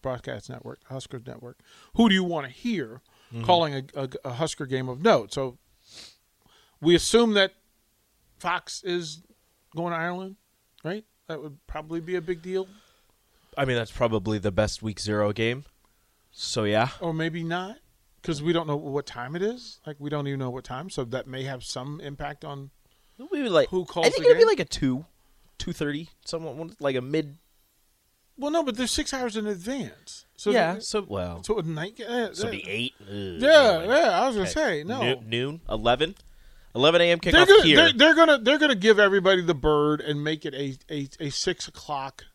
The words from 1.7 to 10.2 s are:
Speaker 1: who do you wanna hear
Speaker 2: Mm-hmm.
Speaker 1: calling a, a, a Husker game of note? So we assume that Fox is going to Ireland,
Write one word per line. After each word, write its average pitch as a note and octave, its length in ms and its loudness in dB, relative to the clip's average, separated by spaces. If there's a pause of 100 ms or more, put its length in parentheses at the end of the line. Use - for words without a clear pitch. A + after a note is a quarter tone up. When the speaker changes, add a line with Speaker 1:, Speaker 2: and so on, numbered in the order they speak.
Speaker 1:
who A3+ 120 6
do F#3+ 60 4
you F#3+ 80 0
wanna D#3+ 260 -4
hear B2+ 540 -8 (320)
Speaker 2:
Mm-hmm. A#2 100 -8
Speaker 1:
calling E3 300 2
a, C3+ 80 -6 (220)
a, B2+ 40 -8 (180)
a B2+ 80 -8
Husker D3+ 320 -6
game C3 220 -4
of B2+ 140 -10
note? D3+ 300 2
So C3 260 -8 (1200)
we E3 140 4
assume A3 400 4
that G3 200 2 (840)
Fox - 460 -8
is F3 380 -8 (520)
going E3+ 180 -6
to E3+ 60 -6
Ireland, F3+ 380 -8 (480)